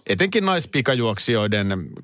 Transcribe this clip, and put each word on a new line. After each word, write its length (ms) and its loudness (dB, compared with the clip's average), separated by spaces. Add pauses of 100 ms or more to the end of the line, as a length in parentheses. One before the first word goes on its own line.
etenkin 380 2
naispikajuoksijoiden 1400 0 (160)